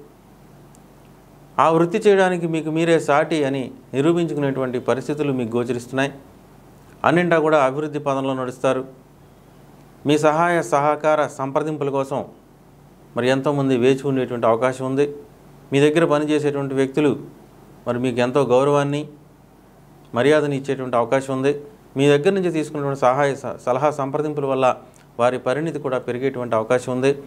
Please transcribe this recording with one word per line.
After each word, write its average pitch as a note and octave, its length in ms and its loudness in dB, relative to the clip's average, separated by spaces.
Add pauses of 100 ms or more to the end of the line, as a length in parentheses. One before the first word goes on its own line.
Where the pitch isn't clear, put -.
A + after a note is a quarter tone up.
(1600)
ఆ D3 120 4
వృత్తి E3+ 280 2
చేయడానికి F#3+ 500 2
మీకు D#3+ 220 -4
మీరే E3 300 2
సాటి D#3 440 2
అని C3+ 260 -2 (240)
నిరూపించుకునేటువంటి C#3 840 0
పరిస్థితులు C3+ 540 -2
మీకు A#2 240 -4
గోచరిస్తున్నాయి. B2 560 -4 (920)
అన్నింటా E3 340 4
కూడా D#3 260 4
అభివృద్ధి D3 340 -2
పదంలో C3+ 360 -2
నడుస్తారు. C3 500 -2 (1200)
మీ D3 120 4
సహాయ D#3+ 440 2
సహకార D3+ 640 0
సంప్రదింపుల C#3+ 640 -4
కోసం C3+ 340 -4 (920)
మరి A#2+ 120 0
ఎంతోమంది C3+ 480 2
వేచి C3+ 320 2
ఉండేటువంటి B2 380 -2
అవకాశం B2+ 400 0
ఉంది. C#3 300 -2 (560)
మీ C#3 80 2
దగ్గర D3+ 240 4
పనిచేసేటువంటి C#3+ 680 0
వ్యక్తులు C3+ 680 -2 (460)
మరి B2 120 -2
మీకు B2 220 -2
ఎంతో B2+ 220 2
గౌరవాన్ని, C#3+ 640 2 (1080)
మర్యాదని C#3+ 420 2
ఇచ్చేటువంటి C3 400 -4
అవకాశం C3 400 0
ఉంది. C3+ 160 0 (440)
మీ C#3 120 4
దగ్గర C#3+ 220 4
నుంచి F#3+ 200 0
తీసుకున్నటువంటి D3 500 -4
సహాయ C#3 340 2
స-, A2+ 300 -10
సలహా C3 260 0
సంప్రదింపుల C#3+ 560 -4
వల్ల C3 300 2 (420)
వారి B2 200 2
పరిణితి C#3+ 400 -4
కూడా B2+ 200 -4
పెరిగేటువంటి B2 560 -4
అవకాశం B2 380 0
ఉంది. C3+ 340 0